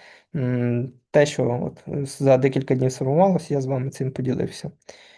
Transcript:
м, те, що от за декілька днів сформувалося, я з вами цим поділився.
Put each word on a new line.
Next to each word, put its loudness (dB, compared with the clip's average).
м, 0
те, 4
що -2
от -8
за 4
декілька 2
днів 0
сформувалося, 2
я 0
з -4
вами -4
цим -6
поділився. -4